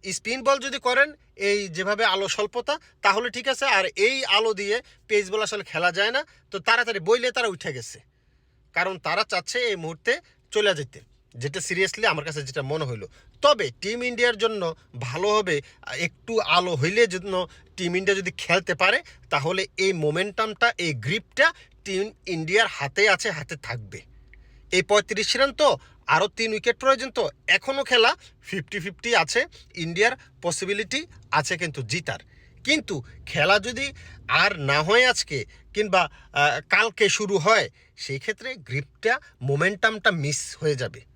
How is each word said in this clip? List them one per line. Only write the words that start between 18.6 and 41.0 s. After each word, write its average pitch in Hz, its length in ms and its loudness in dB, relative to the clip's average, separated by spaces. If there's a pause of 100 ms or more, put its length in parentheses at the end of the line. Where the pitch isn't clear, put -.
পারে, 208 280 2 (260)
তাহলে 175 380 -2 (100)
এই 190 160 2
মোমেন্টামটা, 196 840 0
এই 165 160 -2
গ্রিপটা 202 600 0 (320)
টিম 196 260 -4 (140)
ইন্ডিয়ার 180 420 2
হাতে 196 420 0
আছে, 202 220 2
হাতে 156 240 -8
থাকবে। 117 460 -12 (720)
এই 185 100 4
পঁয়ত্রিশ 208 540 2
রান 269 180 2
তো, 254 240 4 (300)
আরও 160 200 4
তিন 226 260 -4
উইকেট 220 240 -2
প্রয়োজন 262 340 0
তো, - 180 0 (180)
এখনও 269 360 0
খেলা 247 320 4 (260)
ফিফটি 190 380 -8
ফিফটি 202 360 -4
আছে, 202 300 2 (300)
ইন্ডিয়ার 180 420 0 (240)
পসিবিলিটি 202 640 -4 (260)
আছে 156 260 0
কিন্তু 156 240 -6
জিতার। 120 380 -6 (440)
কিন্তু 247 400 -2 (220)
খেলা 175 340 2
যদি 247 340 -6 (340)
আর 175 320 2
না 143 220 2
হয় 220 240 4
আজকে 156 400 0 (280)
কিংবা, 190 360 2 (240)
আহ, 143 360 2
কালকে 208 400 2
শুরু 202 280 0
হয়, 180 320 4 (280)
সেই 135 220 -8
ক্ষেত্রে 226 360 -8
গ্রিপটা, 156 640 -4 (220)
মোমেন্টামটা 185 720 0
মিস 151 480 -4
হয়ে 151 160 0
যাবে। 120 260 -8 (140)